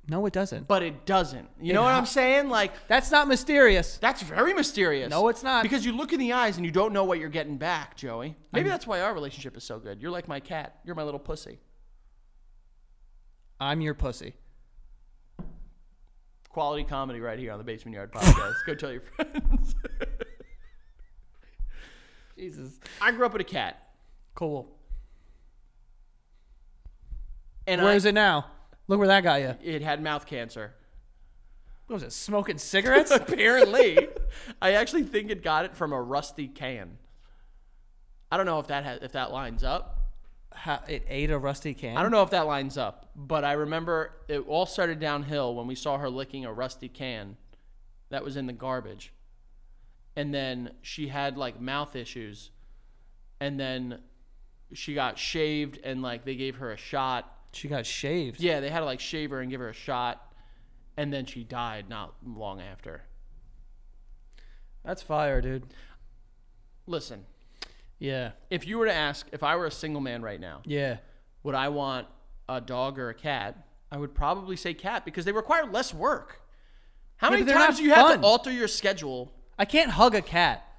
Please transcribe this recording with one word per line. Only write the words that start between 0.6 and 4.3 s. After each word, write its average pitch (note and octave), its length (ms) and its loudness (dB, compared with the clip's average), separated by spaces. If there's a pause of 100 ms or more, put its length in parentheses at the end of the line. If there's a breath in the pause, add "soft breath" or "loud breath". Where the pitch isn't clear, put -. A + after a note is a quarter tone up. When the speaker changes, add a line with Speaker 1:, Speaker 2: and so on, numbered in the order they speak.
Speaker 2:
But F#3+ 140 4
it D#3 240 -8
doesn't. D3+ 420 0 (100)
You E3+ 120 -4
Speaker 1:
It F#3 40 4
Speaker 2:
know G#3+ 80 6
what B3+ 100 6
Speaker 1:
ha- C4 60 6
Speaker 2:
I'm B3+ 60 2
saying? C4+ 460 4
Like, G#3 240 2 (140)
Speaker 1:
That's C4 220 4
not D4 160 8
mysterious. B3+ 720 8
Speaker 2:
that's A#3+ 240 0
very G3 320 2